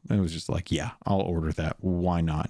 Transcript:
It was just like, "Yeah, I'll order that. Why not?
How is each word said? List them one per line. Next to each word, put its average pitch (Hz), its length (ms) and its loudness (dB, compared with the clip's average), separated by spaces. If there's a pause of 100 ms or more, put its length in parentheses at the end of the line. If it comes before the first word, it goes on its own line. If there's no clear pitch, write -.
It 104 120 4
was 82 100 0
just 82 160 -8
like, - 240 -2
"Yeah, 82 200 -2 (140)
I'll 98 140 2
order 82 320 0
that. 80 300 -2
Why 87 400 2
not? 80 280 0